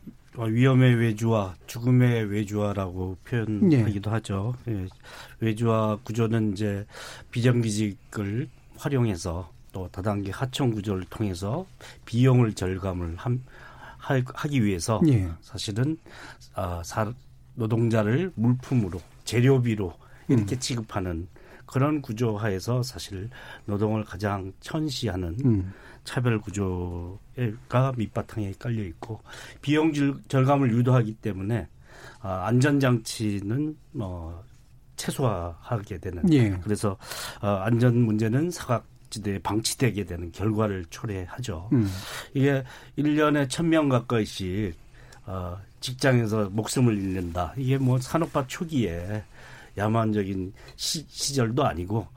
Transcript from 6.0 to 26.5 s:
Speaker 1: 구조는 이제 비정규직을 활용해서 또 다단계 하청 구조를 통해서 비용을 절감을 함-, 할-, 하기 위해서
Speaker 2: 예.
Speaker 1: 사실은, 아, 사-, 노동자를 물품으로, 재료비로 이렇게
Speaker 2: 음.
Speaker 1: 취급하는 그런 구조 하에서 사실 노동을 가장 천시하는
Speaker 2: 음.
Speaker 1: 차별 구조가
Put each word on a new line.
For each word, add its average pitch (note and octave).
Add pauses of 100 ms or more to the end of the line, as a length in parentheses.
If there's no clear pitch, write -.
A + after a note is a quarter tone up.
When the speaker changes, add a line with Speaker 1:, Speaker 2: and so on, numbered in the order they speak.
Speaker 1:
구조는 A2
이제 G2+ (460)
비정규직을 A2+ (300)
활용해서 F#2+ (220)
또 F#2
다단계 G2+
하청 C3
구조를 G2
통해서 G#2 (400)
비용을 B2
절감을 F2+
함-, B2 (540)
할-, C3 (100)
하기 C#3+
위해서 G2+
Speaker 2:
예. G#2 (120)
Speaker 1:
사실은, B2 (560)
아, F2
사-, A2 (420)
노동자를 A2+
물품으로, A2+ (240)
재료비로 A#2+ (360)
이렇게 A#2
Speaker 2:
음. B2+
Speaker 1:
취급하는 F#2 (380)
그런 D3
구조 A2+
하에서 A2+
사실 G2+ (360)
노동을 G#2
가장 G2 (100)
천시하는 G#2+
Speaker 2:
음. G2+ (300)
Speaker 1:
차별 A#2+
구조가 G2